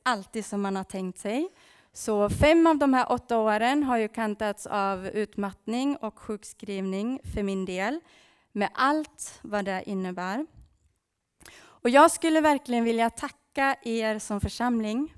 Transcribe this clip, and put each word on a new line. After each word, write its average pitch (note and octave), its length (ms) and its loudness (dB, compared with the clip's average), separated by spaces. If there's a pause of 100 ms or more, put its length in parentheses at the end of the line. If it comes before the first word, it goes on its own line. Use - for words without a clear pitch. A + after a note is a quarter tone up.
alltid G#3+ 420 -4
som G3+ 160 -4
man G3 140 -2
har F#3+ 80 -6
tänkt F#3+ 360 -8
sig. C4 300 -4 (440)
Så G#3 360 0
fem E4 380 6
av D#4+ 100 4
de C#4 160 4
här B3+ 180 2
åtta A#3+ 260 0
åren A3+ 460 2
har B3+ 140 2
ju A3 100 0
kantats G#3+ 600 -4
av G3 400 -2
utmattning G#3+ 880 -4
och G#3+ 220 -10
sjukskrivning G3+ 1000 -6 (140)
för G#3 100 -2
min F#3+ 220 -2
del, G3 340 -4 (520)
med G3+ 220 -2
allt - 680 -2
vad G#3 240 -4
det F#3+ 200 -4
innebär. F#3 600 -6 (1120)
Och - 300 -6
jag C#4+ 220 10
skulle D#4+ 300 2
verkligen C4+ 420 2
vilja A3+ 260 2
tacka - 720 -4
er A3 380 -2
som G#3 220 -6
församling A#3 760 -2